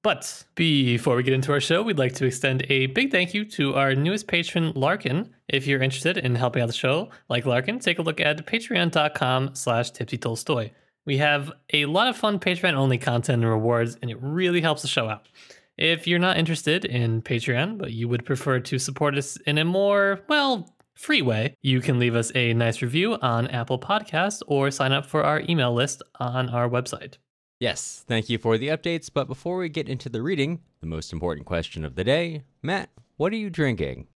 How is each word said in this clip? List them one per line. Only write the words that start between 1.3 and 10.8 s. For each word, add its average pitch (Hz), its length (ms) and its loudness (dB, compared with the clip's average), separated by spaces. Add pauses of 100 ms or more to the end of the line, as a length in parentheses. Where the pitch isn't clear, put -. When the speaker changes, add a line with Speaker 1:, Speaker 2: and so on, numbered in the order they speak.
Speaker 1:
into 131 200 2
our 139 80 4
show, 170 220 2
we'd 220 160 0
like 127 180 2
to 135 100 0
extend 131 420 0
a 131 180 4
big 247 260 0
thank 180 220 2
you 208 120 -2
to 139 280 0
our 135 200 4
newest 180 320 0
patron, 170 480 0
Larkin. 151 580 0 (160)
If 135 180 0
you're 139 160 2
interested 156 360 0
in 127 160 0
helping 123 280 0
out 113 40 2
the 117 60 -4
show, 147 360 -2 (200)
like 123 180 -2
Larkin, 131 320 0
take 175 220 0
a - 20 -2
look 160 180 -4
at 151 260 0
patreon 208 440 0
dot 151 240 2
com 131 400 0
slash 120 380 0
tipsy 120 260 -6
tolstoy. 117 520 -2 (360)